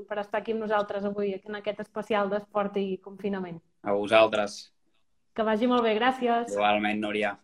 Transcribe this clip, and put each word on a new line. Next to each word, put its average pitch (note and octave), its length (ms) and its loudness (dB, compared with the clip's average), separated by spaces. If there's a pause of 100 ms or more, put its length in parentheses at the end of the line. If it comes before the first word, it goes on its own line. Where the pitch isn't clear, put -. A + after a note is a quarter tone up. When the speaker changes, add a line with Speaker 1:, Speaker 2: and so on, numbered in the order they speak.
Speaker 1:
per G#3 140 -6
estar G#3 180 -4
aquí A3 160 -2
amb A3 80 -4
nosaltres G#3 400 0
avui, G3+ 320 -2
en G#3 240 -10
aquest G#3 240 -6
especial G#3 480 -2
d'esport G3+ 480 -2
i F#3+ 240 -4
confinament. F#3+ 560 -6 (240)
Speaker 2:
A G3+ 120 0
vosaltres. G#2+ 640 4 (760)
Speaker 1:
Que A3+ 80 -2
vagi A3 240 0
molt B3 160 2
bé, A3 160 2
gràcies. A#3+ 560 0
Speaker 2:
Igualment, G#2 480 2
Núria. G#2 400 -2